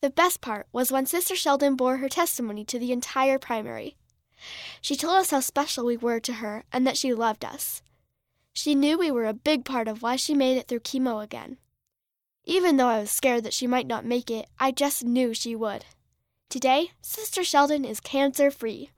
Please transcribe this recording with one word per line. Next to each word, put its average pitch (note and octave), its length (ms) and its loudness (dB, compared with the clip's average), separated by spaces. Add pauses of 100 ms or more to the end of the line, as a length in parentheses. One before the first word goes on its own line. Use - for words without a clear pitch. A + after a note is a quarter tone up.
The C#4+ 80 2
best F4 320 2
part G#3 320 -8
was B3+ 180 0
when C4+ 140 2
Sister F4+ 300 -2
Sheldon C#4+ 400 2
bore B3+ 220 2
her C4+ 120 -2
testimony A3+ 560 -2
to B3 140 -6
the B3 120 -2
entire C4+ 480 0
primary. A3+ 560 -8 (880)
She C#4+ 160 -2
told E4 180 0
us F#4+ 160 4
how C#4+ 80 2
special C#4 460 -2
we A#3+ 120 0
were A#3 220 -2
to B3 140 -6
her A3 400 -10
and B3+ 120 2
that C4 120 2
she B3+ 160 0
loved A3+ 320 -2
us. - 360 -8 (720)
She - 200 0
knew D4 240 4
we E4+ 140 2
were A#3+ 140 0
a A3 80 0
big C4+ 320 2
part B3 220 -2
of A3 140 -8
why A#3+ 140 -2
she C#4+ 180 -2
made C4 240 4
it B3 100 -6
through A#3+ 120 -4
chemo B3 440 -2
again. A#3 340 -14 (840)
Even F4 340 4
though B3+ 100 6
I A3+ 120 2
was G#3 120 -6
scared A#3+ 320 2
that A3 100 -6
she B3+ 140 -2
might B3 180 0
not A3+ 200 -4
make A#3+ 260 -2
it, A3 160 -8 (120)
I C4+ 120 2
just C#4 320 0
knew A#3+ 320 2
she A#3 200 -6
would. G#3+ 300 -6 (640)
Today, C4+ 420 2 (100)
Sister G#4+ 420 -6
Sheldon C#4+ 420 2
is G#3+ 140 -8
cancer-free. C#4 1000 0